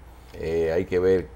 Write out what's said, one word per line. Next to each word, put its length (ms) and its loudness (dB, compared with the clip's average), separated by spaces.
Eh, 400 -2
hay 120 0
que 120 -2
ver 380 2